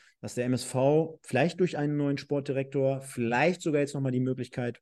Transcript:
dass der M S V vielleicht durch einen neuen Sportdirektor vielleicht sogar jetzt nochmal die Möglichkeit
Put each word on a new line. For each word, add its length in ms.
dass 160
der 80
M 80
S 100
V 600
vielleicht 360
durch 180
einen 200
neuen 220
Sportdirektor 840
vielleicht 600
sogar 200
jetzt 140
nochmal 180
die 80
Möglichkeit 600